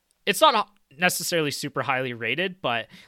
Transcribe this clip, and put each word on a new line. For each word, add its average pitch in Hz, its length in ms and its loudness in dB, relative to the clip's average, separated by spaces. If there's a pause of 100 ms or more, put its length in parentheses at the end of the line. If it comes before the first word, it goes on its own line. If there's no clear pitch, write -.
(280)
It's 202 120 0
not 254 300 4 (280)
necessarily 165 540 0
super 139 300 -6
highly 127 320 -2
rated, 135 480 -4
but 117 260 -2 (200)